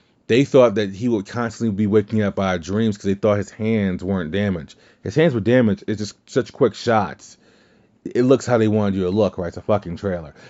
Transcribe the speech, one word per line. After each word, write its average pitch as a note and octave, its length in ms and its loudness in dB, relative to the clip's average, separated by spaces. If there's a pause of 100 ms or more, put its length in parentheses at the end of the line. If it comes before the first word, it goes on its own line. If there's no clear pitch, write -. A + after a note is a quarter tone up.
(280)
they B2 160 4
thought B2 320 6
that G2+ 180 -2
he G#2 140 -6
would G#2+ 180 0
constantly A#2 480 -4
be G#2 140 -2
waking G#2+ 340 2
up G2+ 140 -2
by F#2+ 220 0
dreams G2+ 400 -2
'cause - 80 -8
they G2 100 0
thought G#2 220 2
his G2 120 -6
hands G#2 540 -2
weren't F2+ 280 -4
damaged. F#2 440 -4 (260)
His - 140 -6
hands D#3 180 2
were A#2 60 -2
damaged. A2 480 2
It's G#2 120 -4
just G#2 160 -10 (140)
such B2 220 -2
quick - 240 0
shots. G#2+ 640 -2 (680)
It - 200 -2
looks B2+ 220 2
how B2 120 0
they A2 100 2
wanted G#2 300 0
you F#2+ 60 -2
to F2+ 60 0
look, G2 280 0
right? F2 100 -6
It's E2 100 -12
a F2 40 -16
fucking G2 340 -2
trailer. E2+ 400 -8 (140)